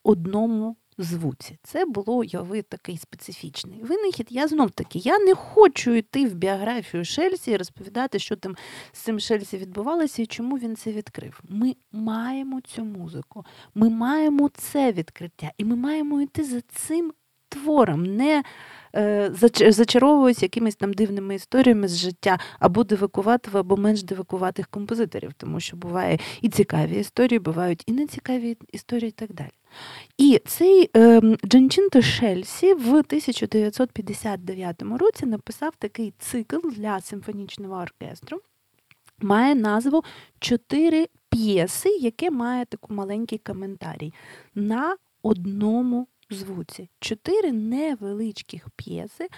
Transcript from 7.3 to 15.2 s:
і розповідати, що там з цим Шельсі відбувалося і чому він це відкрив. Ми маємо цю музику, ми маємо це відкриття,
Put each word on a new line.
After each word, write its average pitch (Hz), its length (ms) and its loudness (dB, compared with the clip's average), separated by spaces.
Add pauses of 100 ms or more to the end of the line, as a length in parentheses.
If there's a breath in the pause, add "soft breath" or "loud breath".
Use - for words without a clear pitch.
і 208 60 2
розповідати, 202 600 -6
що 196 180 -6
там 190 200 -12 (360 loud breath)
з - 60 -20
цим 220 220 -4
Шельсі 208 380 -4
відбувалося 233 640 -4
і 220 40 -4
чому 254 320 -6
він 226 180 -8
це 220 160 -10
відкрив. - 560 -14
Ми 226 280 -2 (160)
маємо 247 680 -6
цю - 240 -12
музику, 175 600 -14 (300 soft breath)
ми 220 160 6
маємо 285 640 2
це 269 380 0
відкриття, 170 680 -10